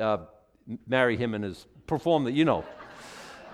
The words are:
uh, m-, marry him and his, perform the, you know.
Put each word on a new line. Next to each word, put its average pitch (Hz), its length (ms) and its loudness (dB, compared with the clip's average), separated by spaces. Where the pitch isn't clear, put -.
uh, 110 180 2
m-, 113 180 -8
marry 123 300 4
him 117 180 -2
and 104 100 -4
his, 92 220 -8
perform 156 380 2
the, 120 80 0
you 151 120 4
know. 110 200 2